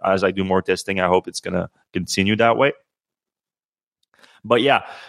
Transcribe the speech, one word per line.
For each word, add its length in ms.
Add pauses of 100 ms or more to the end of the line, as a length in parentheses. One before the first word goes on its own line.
as 180
I 80
do 140
more 160
testing, 400
I 60
hope 200
it's 140
gonna 280 (220)
continue 460
that 180
way. 160 (1700)
But 160
yeah, 240 (240)